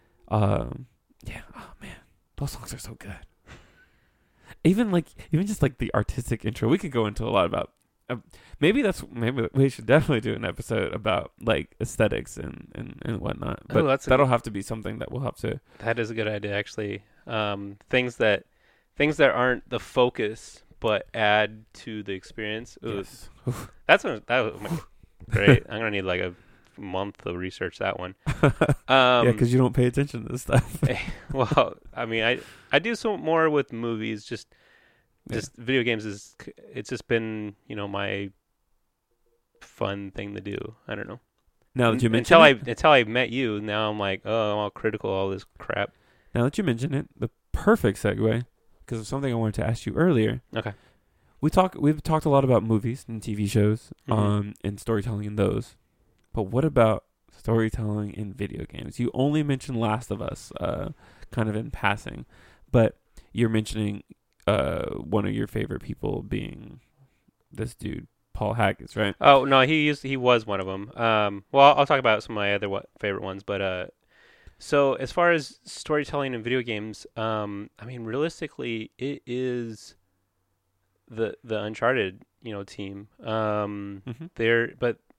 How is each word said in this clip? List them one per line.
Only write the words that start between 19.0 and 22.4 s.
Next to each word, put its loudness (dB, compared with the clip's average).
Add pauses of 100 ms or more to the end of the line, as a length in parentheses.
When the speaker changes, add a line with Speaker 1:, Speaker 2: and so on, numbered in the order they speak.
Speaker 2:
that 6
aren't 0
the -4
focus, -2 (160)
but -2
add 2 (100)
to -10
the -8
experience. -10